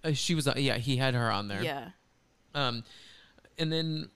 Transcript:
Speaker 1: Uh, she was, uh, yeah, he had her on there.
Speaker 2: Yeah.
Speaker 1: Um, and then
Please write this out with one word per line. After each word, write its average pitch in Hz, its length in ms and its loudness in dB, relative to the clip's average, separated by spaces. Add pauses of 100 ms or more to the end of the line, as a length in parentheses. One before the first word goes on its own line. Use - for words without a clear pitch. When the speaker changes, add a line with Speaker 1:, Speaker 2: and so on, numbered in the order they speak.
Speaker 1:
Uh, 160 120 2
she 170 200 0
was, 143 140 2
uh, - 80 2
yeah, 131 220 2
he 127 180 0
had 131 180 2
her 117 160 2
on 101 180 0
there. 101 140 -4
Speaker 2:
Yeah. 139 280 -4 (640)
Speaker 1:
Um, 123 280 -2 (760)
and 160 120 0
then 160 460 -2